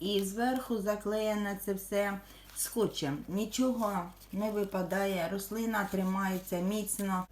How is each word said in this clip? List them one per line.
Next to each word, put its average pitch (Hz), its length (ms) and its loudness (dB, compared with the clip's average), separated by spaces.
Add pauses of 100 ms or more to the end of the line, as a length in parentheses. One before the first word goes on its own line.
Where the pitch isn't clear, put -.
і 196 240 2
зверху 240 520 0
заклеєне 208 880 0
це 202 100 0
все 202 380 0 (440)
скотчем. 151 640 0 (100)
Нічого 214 720 2 (300)
не 208 180 0
випадає, 190 840 0
рослина 208 580 0
тримається 190 720 0
міцно. 196 720 0